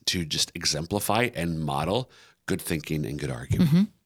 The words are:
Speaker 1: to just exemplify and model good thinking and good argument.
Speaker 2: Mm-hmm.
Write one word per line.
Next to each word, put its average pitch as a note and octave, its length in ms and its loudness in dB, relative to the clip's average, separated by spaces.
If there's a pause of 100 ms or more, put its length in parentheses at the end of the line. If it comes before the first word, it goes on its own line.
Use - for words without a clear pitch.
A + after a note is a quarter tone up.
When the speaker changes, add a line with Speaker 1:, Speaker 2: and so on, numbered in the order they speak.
Speaker 1:
to F2+ 180 0
just D#2 300 -2
exemplify G2+ 800 0
and E2 300 -2
model D#2+ 460 0 (360)
good F#2 140 -2
thinking D2+ 460 -2
and D2 120 -6
good C2 120 -4
argument. C#2+ 400 2
Speaker 2:
Mm-hmm. F3 120 6 (240)